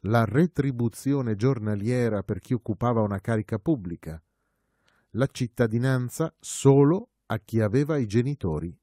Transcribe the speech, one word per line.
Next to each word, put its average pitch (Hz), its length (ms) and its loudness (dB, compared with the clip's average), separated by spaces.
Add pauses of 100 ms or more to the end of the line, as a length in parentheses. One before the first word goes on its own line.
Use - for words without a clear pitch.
la 113 200 2
retribuzione 127 1120 0
giornaliera 107 880 0
per 101 160 -4
chi - 140 -6
occupava 117 480 -2
una 101 180 -2
carica 110 400 -4
pubblica, 87 640 -6 (880)
la 120 160 -2
cittadinanza 123 1120 -2
solo 143 720 4 (160)
a 110 140 -4
chi - 200 -2
aveva 135 380 2
i 123 100 -2
genitori 95 760 -2